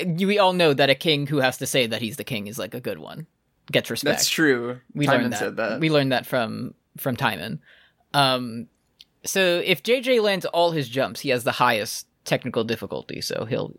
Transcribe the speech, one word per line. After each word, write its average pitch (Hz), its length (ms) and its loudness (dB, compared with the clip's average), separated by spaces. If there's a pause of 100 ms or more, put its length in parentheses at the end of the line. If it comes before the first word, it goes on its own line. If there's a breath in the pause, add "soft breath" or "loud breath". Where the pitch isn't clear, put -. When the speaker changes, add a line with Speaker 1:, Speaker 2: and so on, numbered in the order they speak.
(180)
Speaker 1:
we 196 220 2
all 190 140 6
know 170 200 4
that 135 160 4
a 135 60 6
king 143 320 0
who 151 100 0
has 131 200 2
to 135 80 -6
say 123 220 2
that 110 140 -4
he's 110 140 -4
the - 80 -10
king 101 240 -6
is, 107 100 -10
like, 104 160 -8
a 120 60 -10
good 107 200 -8
one. 147 280 -14 (420)
Gets 123 200 -2
respect. 135 300 0
Speaker 2:
That's - 100 2
true. 123 500 2 (140)
Speaker 1:
We 147 140 0
Speaker 2:
Timon 135 160 4
Speaker 1:
learned 120 100 -2
that. 104 60 -4
Speaker 2:
said 104 180 -4
that. 110 240 -2
Speaker 1:
We 160 80 2
learned 139 240 4
that 123 120 0
from, 113 480 -4 (220)
from 123 220 -4
Timon. 120 420 -4 (540 soft breath)
Um, 127 540 0 (580)
so 180 400 2
if 180 180 0
J 247 160 2
J 247 220 2
lands 196 240 0
all 170 260 2
his 151 160 -2
jumps, 117 320 -2
he 147 100 -4
has 123 140 2
the 123 80 0
highest 113 560 0 (160)
technical 123 400 -2
difficulty, 104 560 -6
so - 240 -6
he'll, - 360 -6